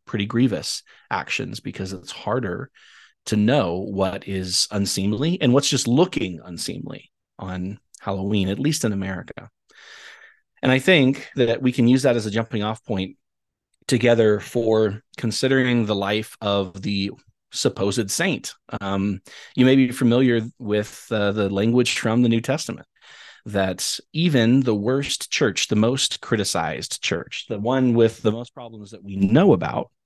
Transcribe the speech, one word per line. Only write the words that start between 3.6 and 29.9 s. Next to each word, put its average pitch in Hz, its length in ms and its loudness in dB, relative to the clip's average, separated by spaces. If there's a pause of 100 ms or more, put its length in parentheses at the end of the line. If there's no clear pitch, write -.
what 95 480 -4
is 92 440 -2
unseemly 104 680 -2
and 123 140 4
what's 135 160 4
just 127 180 0
looking 101 560 0
unseemly - 680 -12 (280)
on 92 400 -8 (220)
Halloween, 98 480 -2
at 101 100 -4
least 147 240 -2
in 110 80 2
America. 95 580 -8 (1120)
And 131 100 2
I 131 80 4
think 139 560 4
that 117 260 2
we 127 100 2
can 120 160 4
use 127 140 6
that 127 160 4
as 110 80 -2
a 104 60 -4
jumping 113 300 -2
off 107 220 -6
point 95 320 -4 (720)
together 113 540 4
for 110 600 0 (140)
considering 123 680 0
the 104 100 -2
life 104 460 -4
of 98 400 -2
the 98 300 -2 (400)
supposed 101 600 -2
saint. - 420 -4 (280)
Um, 98 400 -2 (340)
you 127 100 4
may 131 100 8
be 131 160 4
familiar 123 500 2 (180)
with, 104 520 -4
uh, 101 200 0
the 101 180 0
language 117 500 2
from 117 220 0
the 120 80 4
New 117 120 2
Testament - 460 -6 (580)
that 95 540 -4 (120)
even 139 480 4
the 123 160 2
worst 127 560 -4
church, - 380 0
the 107 60 0
most 117 440 0
criticized 85 840 -4
church, - 460 -6
the 110 100 -8
one 123 360 0
with 113 280 4
the 107 100 2
most 117 220 -10
problems 110 380 -18
that 98 120 -20
we 98 120 -10
know 175 380 6
about, - 360 -2 (160)